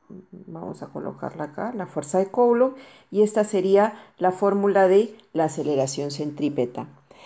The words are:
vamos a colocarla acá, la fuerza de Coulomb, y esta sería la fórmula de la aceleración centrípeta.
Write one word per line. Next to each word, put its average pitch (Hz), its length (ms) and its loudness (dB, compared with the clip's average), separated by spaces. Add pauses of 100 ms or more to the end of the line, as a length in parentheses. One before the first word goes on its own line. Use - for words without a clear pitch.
(300)
vamos 170 520 -14
a 135 60 -16
colocarla 143 560 -10
acá, 165 300 -8
la 185 120 -8
fuerza - 320 -4
de 190 100 2
Coulomb, 240 460 2 (360)
y 202 120 4
esta 214 220 2
sería 196 500 2 (240)
la 185 140 2
fórmula 196 560 2
de 202 280 4 (160)
la 160 120 0
aceleración 143 640 -2
centrípeta. 143 800 -4 (380)